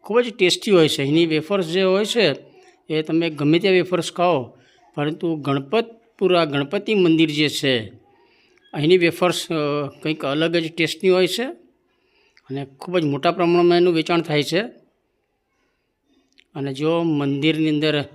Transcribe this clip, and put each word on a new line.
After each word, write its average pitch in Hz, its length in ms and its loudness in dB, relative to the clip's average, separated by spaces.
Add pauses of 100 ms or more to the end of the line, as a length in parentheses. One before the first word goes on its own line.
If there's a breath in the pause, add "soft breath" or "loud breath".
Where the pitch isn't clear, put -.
ખૂબ 226 180 0
જ 233 160 -4
ટેસ્ટી 180 340 2
હોય 165 180 6
છે. - 140 -4
એની 160 240 2
વેફર્સ 160 400 -2
જે 180 160 -2
હોય 190 220 2
છે 202 300 0 (560 soft breath)
એ 156 120 -2
તમે 165 280 -2
ગમે 151 280 2
ત્યાં 190 160 2
વેફર્સ 180 380 0
ખાઓ, 165 460 -2 (360 soft breath)
પરંતુ 160 420 -4
ગણપતપુરા 165 1080 -2
ગણપતિ 156 500 -4
મંદિર 160 360 4
જે 147 180 0
છે 127 440 -2 (800 soft breath)
અહીંની 165 260 2
વેફર્સ, 170 540 -2
અ, 147 340 -4 (160)
કંઈક 156 220 -6
અલગ 160 320 -2
જ 160 160 -4
ટેસ્ટની 165 380 -2
હોય 180 160 4
છે 233 180 -4 (1040)
અને 139 140 -8
ખૂબ 180 340 -6
જ 160 60 0
મોટા 143 280 0
પ્રમાણમાં 175 440 4
એનું 175 180 2
વેચાણ 165 260 0
થાય 151 220 0
છે. 160 180 -2 (1900)
અને 139 180 -8
જો 156 300 -2
મંદિરની 151 680 0
અંદર 151 360 0 (100)